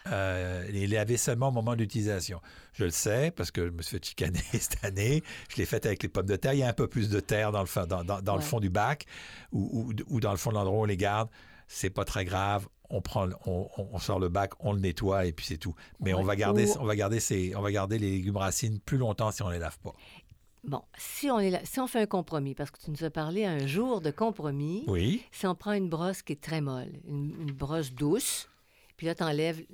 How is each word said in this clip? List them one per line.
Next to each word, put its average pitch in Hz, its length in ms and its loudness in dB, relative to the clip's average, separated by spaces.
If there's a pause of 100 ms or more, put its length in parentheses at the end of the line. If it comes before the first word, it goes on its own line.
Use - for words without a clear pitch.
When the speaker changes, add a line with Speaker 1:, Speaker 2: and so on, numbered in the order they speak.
Speaker 1:
euh, 92 640 0
les 101 180 -2
laver 107 320 2
seulement 123 300 2
au 139 40 2
moment 120 220 0
de 113 60 0
l'utilisation. 104 600 0 (340)
Je - 100 -2
le 87 80 2
sais, 127 440 2
parce 95 140 -4
que 87 160 0
je 87 60 -2
me 85 100 -8
suis - 160 -6
fait - 80 -6
chicaner 87 340 -2
<laughs> - 140 -4
cette - 300 -2
année. 107 400 2 (260)
Je - 80 -12
l'ai 95 80 2
fait - 220 0
avec 101 160 0
les 92 60 -4
pommes 95 180 0
de 101 80 4
terre. 135 180 2
Il 143 60 4
y - 40 4
a 156 60 4
un 113 40 0
peu 120 140 2
plus 104 220 0
de 101 100 4
terre 107 320 2
dans 104 100 2
le 95 40 0
fond, 90 220 -2
dans, 90 160 0
dans, 98 180 -2
dans 98 140 0
le 92 60 2
Speaker 2:
Ouais. 147 40 -2
Speaker 1:
fond 120 140 0
du 98 100 2
bac 107 360 2 (460)
ou, 113 380 0
ou, 110 40 -2 (220)
ou 113 40 4
dans 104 120 2
le 98 60 0
fond 120 140 -2
de 107 40 0
l'endroit 101 240 2
où - 40 4
on - 20 2
les 104 120 2
garde. 104 320 2 (380)
C'est - 220 -4
pas 98 160 -2
très 95 200 -2
grave. 98 420 0 (240)
On 98 100 0
prend, 95 260 0 (200)
on, 92 200 -2 (100)
on, 101 160 -6
on 95 40 -4
sort 95 220 0
le 92 100 2
bac, 98 300 2
on 104 120 0
le 101 80 2
nettoie 95 460 2
et 85 80 2
puis - 140 -8
c'est 78 100 -4
tout. 82 160 -4 (260)
Mais 95 140 2
Speaker 2:
Ouais. 92 60 4
Speaker 1:
on 95 40 4
va 101 120 2
garder, 104 340 6
Speaker 2:
Ou 180 120 2
Speaker 1:
on 127 40 -2
va 107 100 2
garder 104 240 2
ces, 95 360 0
on 101 60 -2
va 101 100 0
garder 101 260 0
les 101 140 2
légumes 95 260 0
racines 101 420 0
plus 139 200 0
longtemps 110 320 2
si - 100 -8
on 95 80 -2
les 87 80 -2
lave 82 220 -6
pas. - 140 -12 (680)
Speaker 2:
Bon, 143 200 -6 (120)
si - 360 -2
on 233 80 4
est 190 100 4
là, 180 140 2
si - 160 -4
on 254 80 0
fait 233 140 2
un 214 40 4
compromis, 156 480 -2
parce 147 160 -6
que - 100 -20
tu - 120 -8
nous 151 120 -4
as 160 60 -2
parlé 165 360 -2
un 151 200 0
jour 208 360 0
de 151 100 0
compromis, 160 720 -2
Speaker 1:
Oui. 107 460 2
Speaker 2:
si - 160 -2
on 180 80 2
prend 208 180 -4
une 190 160 0
brosse 170 320 -2
qui - 120 -6
est 143 80 -6
très 156 200 -2
molle, 131 300 -4 (160)
une, 143 340 -4
une 147 100 -4
brosse 139 420 -2
douce, 151 540 0 (500)
puis 160 100 -6
là, 165 80 0
t'enlèves 160 460 0 (120)